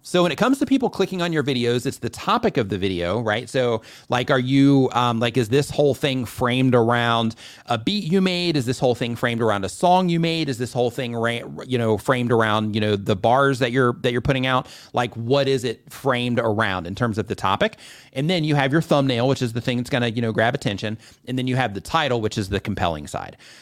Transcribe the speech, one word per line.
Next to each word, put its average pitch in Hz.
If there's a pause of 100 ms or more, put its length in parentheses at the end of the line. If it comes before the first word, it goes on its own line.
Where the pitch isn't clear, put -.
So -
when 175
it 135
comes 254
to 285
people 254
clicking 185
on 170
your 151
videos, 123
it's 127
the 117
topic 175
of 107
the 101
video, 92
right? 110
So, 120 (280)
like, 123
are 135
you, 139
um, 120
like, 120
is 117
this 143
whole 143
thing 131
framed 127
around 117 (300)
a 117
beat 185
you 190
made? 175
Is 120
this 127
whole 127
thing 120
framed 117
around 101
a -
song 180
you 170
made? 165
Is 117
this 123
whole 123
thing 120
ra-, 117
you 123
know, 110
framed 123
around, 107
you 110
know, 107
the 101
bars 127
that 123
you're, 123
that 123
you're 120
putting 131
out? 131 (260)
Like, 120
what 131
is 135
it 117
framed 123
around 104
in 90
terms 113
of 107
the -
topic? 104 (360)
And 147
then 180
you 151
have 135
your 156
thumbnail, 135
which 131
is 117
the 120
thing 120
that's 123
gonna, 120
you 117
know, 123
grab 117
attention. 107 (280)
And 127
then 127
you 127
have 123
the 98
title, 131
which 107
is 98
the 95
compelling 85
side. - (240)